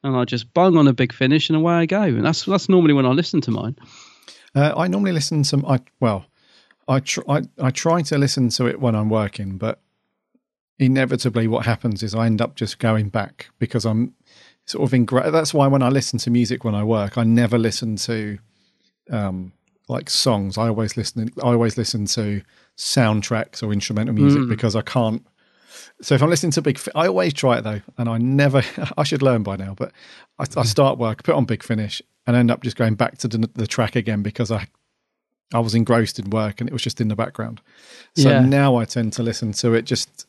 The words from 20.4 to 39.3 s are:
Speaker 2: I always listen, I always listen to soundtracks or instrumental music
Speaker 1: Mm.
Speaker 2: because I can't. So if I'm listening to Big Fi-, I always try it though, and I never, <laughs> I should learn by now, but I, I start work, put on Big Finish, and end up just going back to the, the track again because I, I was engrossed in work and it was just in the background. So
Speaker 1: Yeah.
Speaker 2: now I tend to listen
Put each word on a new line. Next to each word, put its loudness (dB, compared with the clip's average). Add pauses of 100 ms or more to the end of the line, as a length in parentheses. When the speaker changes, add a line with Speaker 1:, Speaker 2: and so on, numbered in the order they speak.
Speaker 2:
I 0
always -2
listen, -6 (100)
I -2
always 2
listen -4
to -4 (360)
soundtracks 0
or -4
instrumental -2
music 6
Speaker 1:
Mm. -2
Speaker 2:
because 0
I 2
can't. -2 (760)
So 2
if 4
I'm 4
listening 0
to 0
Big 0
Fi-, -12
I 2
always 0
try 2
it -4
though, -6 (160)
and -2
I -2
never, 2 (180)
<laughs> -6
I 0
should -2
learn 2
by -4
now, -8
but -8 (480)
I, -4 (120)
I 0
start 2
work, -4
put 2
on 2
Big -4
Finish, -4 (240)
and 2
end 6
up -2
just -6
going 2
back -2
to -6
the, -2
the -4
track -2
again -2
because -4
I, -4 (840)
I 2
was 0
engrossed 2
in -8
work -4
and -6
it -10
was -6
just -8
in 0
the -2
background. -8 (540)
So 6
Speaker 1:
Yeah. 6
Speaker 2:
now 4
I 0
tend -4
to -6
listen -4